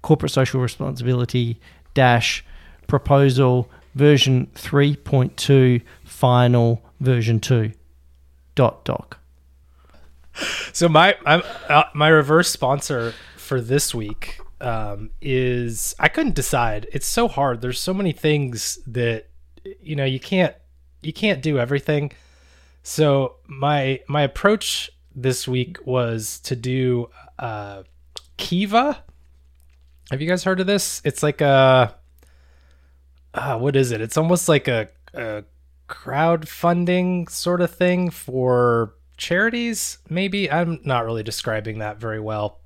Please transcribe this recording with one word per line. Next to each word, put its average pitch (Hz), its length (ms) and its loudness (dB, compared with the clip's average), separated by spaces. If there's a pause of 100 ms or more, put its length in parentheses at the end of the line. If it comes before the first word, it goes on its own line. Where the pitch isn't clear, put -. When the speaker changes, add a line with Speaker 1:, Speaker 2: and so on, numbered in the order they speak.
Speaker 1:
corporate - 320 2
social 131 300 0
responsibility 123 1000 -2 (320)
dash 123 500 4 (440)
proposal 135 840 4 (260)
version 135 600 4
three 143 420 0
point - 400 0
two, 127 460 4 (200)
final 123 800 2 (180)
version 120 380 2
two, 110 320 0 (840)
dot - 320 0
doc. - 320 -8 (1500)
Speaker 2:
So 170 160 2
my, 170 280 6 (100)
I'm, 160 160 4 (260)
uh, 151 140 6 (100)
my 151 160 4
reverse 156 420 6
sponsor 127 640 -2 (240)
for 131 240 -4
this 127 340 -2
week, 104 440 -8 (240)
um, 107 460 -6 (140)
is, 123 760 -2
I 156 100 4
couldn't 302 260 -2
decide. 117 580 -2
It's - 140 -6
so 233 220 0
hard. 127 340 -2
There's 123 180 -6
so 185 140 -4
many 190 180 -2
things 139 720 -4
that, 117 400 -4 (540)
you 151 160 -10
know, 139 80 -2
you 131 160 -4
can't, 185 340 0 (460)
you 156 140 -10
can't 190 260 -2
do 147 180 0
everything. 143 540 -2 (720)
So 139 540 0 (100)
my, 139 600 -2
my 143 140 -2
approach - 720 0 (260)
this 127 320 -4
week 127 380 -4
was 117 540 -4
to - 160 -8
do, 127 520 -2 (300)
uh, 101 460 -12 (520)
Kiva. 214 680 -2 (1080)
Have 135 100 -4
you 156 80 -4
guys 180 160 0
heard 190 160 0
of 185 60 -2
this? 202 400 -2
It's - 160 -4
like 151 180 0
a, 131 540 6 (1400)
uh, 127 260 -4
what 135 180 0
is 127 160 2
it? 110 100 -4
It's 110 160 -4
almost 170 280 2
like 147 220 2
a, 113 200 -2 (260)
a 107 300 -10 (440)
crowdfunding 170 1400 0
sort 175 300 -2
of 170 100 0
thing 180 400 0
for 123 840 0 (220)
charities, 226 800 -2 (100)
maybe. 185 420 -2
I'm 156 340 -2
not 123 200 0
really 113 180 -6
describing 110 560 -6
that 107 200 -10
very 110 220 -8
well, 107 460 -6